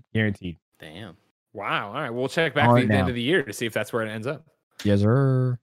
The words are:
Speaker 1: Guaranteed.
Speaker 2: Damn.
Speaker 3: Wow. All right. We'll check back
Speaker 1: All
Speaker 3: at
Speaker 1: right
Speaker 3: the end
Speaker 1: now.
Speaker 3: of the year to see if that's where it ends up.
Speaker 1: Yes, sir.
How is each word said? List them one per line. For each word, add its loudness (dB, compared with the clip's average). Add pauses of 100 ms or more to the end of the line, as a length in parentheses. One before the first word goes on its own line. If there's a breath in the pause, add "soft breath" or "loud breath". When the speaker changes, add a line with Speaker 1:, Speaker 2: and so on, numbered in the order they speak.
(140)
Speaker 1:
Guaranteed. -2 (220)
Speaker 2:
Damn. -16 (380)
Speaker 3:
Wow. -4
All -12
right. -6
We'll -4
check -2
back 4
Speaker 1:
All 6
Speaker 3:
at 6
Speaker 1:
right 2
Speaker 3:
the 2
end 2
Speaker 1:
now. 0
Speaker 3:
of -2
the -4
year 2
to -8
see -6
if -4
that's -2
where -2
it -6
ends -8
up. -8 (380)
Speaker 1:
Yes, 4
sir. 2